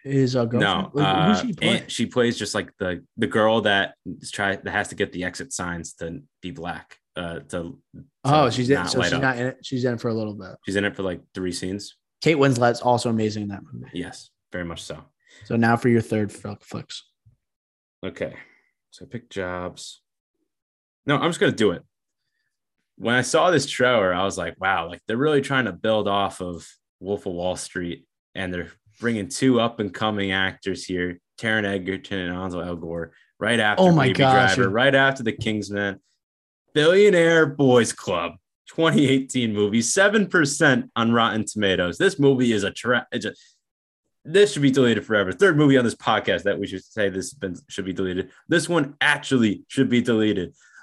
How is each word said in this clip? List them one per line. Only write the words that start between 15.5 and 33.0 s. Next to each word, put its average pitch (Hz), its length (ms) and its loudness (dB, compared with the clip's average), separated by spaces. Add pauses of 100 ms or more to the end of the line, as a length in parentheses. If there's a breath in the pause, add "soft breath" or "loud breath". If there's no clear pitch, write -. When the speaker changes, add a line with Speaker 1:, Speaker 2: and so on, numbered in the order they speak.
Speaker 1:
now 117 200 4
for 127 120 0
your 117 120 6
third 107 320 -2
fl-, - 280 -14
flicks. - 440 -14 (1000)
Speaker 2:
Okay, - 300 -8 (560 loud breath)
so - 140 -20
I - 40 -20
picked - 240 -16
Jobs. 90 680 -10 (1040)
No, 143 100 2
I'm 143 140 0
just 170 100 -6
gonna 147 120 4
do 107 200 2
it. 82 100 -10 (1120)
When 113 180 -2
I 127 80 2
saw 165 280 2
this 156 160 2
trailer, 113 480 2
I 92 100 -2
was 95 140 -4
like, 85 220 -10
"Wow, 92 280 -2
like, 87 180 -16
they're 113 100 -4
really 147 240 2
trying 135 240 -2
to 98 80 -4
build 107 340 -2
off 98 340 -2
of 87 260 -10 (340)
Wolf 98 260 -6
of 92 60 -6
Wall 87 240 -4
Street, 87 500 -10 (280)
and 92 180 -8
they're 85 180 -10 (300)
bringing 110 280 -4
two 131 320 2
up 117 200 -2
and 101 120 -4
coming 101 400 -4
actors 95 520 -4
here, 90 360 -6 (180)
Taron 110 260 -2
Egerton 95 540 -6
and 90 180 -6
Ansel 90 240 -8
Elgort, 85 500 -8 (280 soft breath)